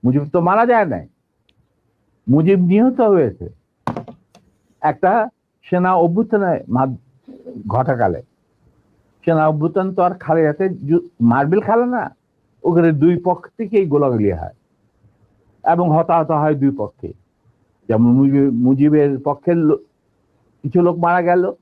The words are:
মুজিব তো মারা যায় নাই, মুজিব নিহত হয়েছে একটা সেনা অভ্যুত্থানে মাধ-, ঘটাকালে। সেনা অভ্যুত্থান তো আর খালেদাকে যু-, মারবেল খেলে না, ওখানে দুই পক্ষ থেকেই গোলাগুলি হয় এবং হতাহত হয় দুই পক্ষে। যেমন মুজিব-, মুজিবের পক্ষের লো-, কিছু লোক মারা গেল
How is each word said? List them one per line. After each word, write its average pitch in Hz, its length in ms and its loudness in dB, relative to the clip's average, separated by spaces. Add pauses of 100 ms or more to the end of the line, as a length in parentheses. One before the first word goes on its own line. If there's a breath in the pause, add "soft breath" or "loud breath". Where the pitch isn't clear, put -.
মুজিব 143 260 0
তো 180 80 2
মারা 196 260 2
যায় 233 200 2
নাই, 98 220 -8 (1200)
মুজিব 160 300 2
নিহত 220 420 2
হয়েছে 151 480 0 (1300)
একটা 190 480 0 (420)
সেনা 180 240 0
অভ্যুত্থানে 185 720 0
মাধ-, 127 600 -6 (380)
ঘটাকালে। 113 560 -2 (1000)
সেনা 156 240 2
অভ্যুত্থান 165 460 -2
তো 190 80 0
আর 180 120 0
খালেদাকে 160 540 -2
যু-, 160 400 -2 (120)
মারবেল 139 400 0
খেলে 226 260 0
না, 247 300 -8 (480)
ওখানে 165 280 2
দুই 165 320 2
পক্ষ 180 240 -4 (100)
থেকেই 202 280 -2
গোলাগুলি 131 460 0
হয় 82 220 -10 (1080)
এবং 170 320 2
হতাহত 165 340 0
হয় 151 240 0
দুই 139 220 0
পক্ষে। 101 360 -12 (760)
যেমন 113 220 4
মুজিব-, 139 420 2
মুজিবের 139 680 2
পক্ষের 147 380 -2
লো-, 151 220 2 (840)
কিছু 175 200 0
লোক 175 160 0
মারা 175 240 0
গেল 180 400 0